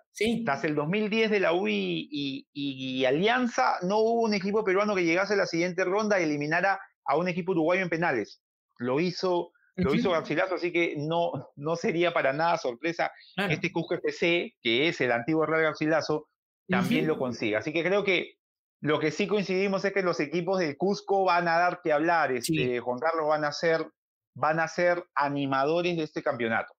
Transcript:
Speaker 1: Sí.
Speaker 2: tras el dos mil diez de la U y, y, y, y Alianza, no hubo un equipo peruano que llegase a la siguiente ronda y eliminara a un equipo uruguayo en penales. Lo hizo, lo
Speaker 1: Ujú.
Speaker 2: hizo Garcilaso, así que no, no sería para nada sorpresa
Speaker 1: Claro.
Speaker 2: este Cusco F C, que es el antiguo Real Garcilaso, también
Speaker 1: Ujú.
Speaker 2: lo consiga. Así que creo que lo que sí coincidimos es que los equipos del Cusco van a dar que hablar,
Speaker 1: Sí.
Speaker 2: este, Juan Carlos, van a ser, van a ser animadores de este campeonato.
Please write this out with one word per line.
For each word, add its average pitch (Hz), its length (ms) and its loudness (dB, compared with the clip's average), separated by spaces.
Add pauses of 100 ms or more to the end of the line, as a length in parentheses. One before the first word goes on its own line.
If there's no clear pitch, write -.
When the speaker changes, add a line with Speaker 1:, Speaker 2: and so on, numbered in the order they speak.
(120)
Speaker 1:
Sí. 202 340 0
Speaker 2:
tras 139 180 0
el 156 120 0
dos 147 120 0
mil 208 220 0
diez 220 200 2
de 208 100 2
la 175 120 2
U 185 160 0
y, 185 420 -2
y, 143 440 -6
y, 131 460 -6
y 131 60 2
Alianza, 233 760 2
no 185 160 0
hubo 226 240 2
un 220 120 0
equipo 202 300 -2
peruano 196 320 2
que 185 80 0
llegase 180 300 2
a 208 40 2
la 190 80 2
siguiente 175 380 -2
ronda 202 360 0
y 175 40 2
eliminara 160 560 0 (260)
a 139 120 2
un 175 100 0
equipo 180 240 -4
uruguayo 170 300 2
en 180 80 -4
penales. 160 520 -2 (360)
Lo 127 220 -2
hizo, 175 520 -2 (240)
lo 185 140 0
Speaker 1:
Ujú. 220 100 2
Speaker 2:
hizo 233 120 2
Garcilaso, 170 440 0
así 165 160 -4
que 170 260 0
no, 160 580 -2
no 151 200 -4
sería 170 380 0
para 143 200 0
nada 165 240 2
sorpresa 151 540 -4 (240)
Speaker 1:
Claro. 190 160 -2
Speaker 2:
este 156 200 0
Cusco 170 240 2
F 156 160 -2
C, 170 500 0
que 123 260 2
es - 140 -2
el 127 100 4
antiguo 156 340 2
Real 160 180 2
Garcilaso, 156 680 0 (400)
también - 360 2
Speaker 1:
Ujú. 156 80 2
Speaker 2:
lo 139 60 -2
consiga. 113 400 0
Así 151 140 -4
que 165 100 0
creo 190 200 2
que 180 320 -2 (460)
lo 147 180 0
que 151 120 0
sí 202 160 -2
coincidimos 190 580 0
es 196 80 0
que 196 100 0
los 175 160 0
equipos 170 400 -2
del 156 180 -2
Cusco 196 480 0
van 175 220 2
a 165 100 2
dar 175 260 2
que 160 80 0
hablar, 151 400 2 (100)
Speaker 1:
Sí. 160 200 -2
Speaker 2:
este, 123 180 0
Juan 123 200 -4
Carlos, 160 280 -2
van 151 180 0
a 147 60 -2
ser, 165 340 0 (500)
van 151 240 0
a 160 80 0
ser 175 360 0 (120)
animadores 143 840 0
de 160 60 -2
este 156 180 -6
campeonato. 117 580 -2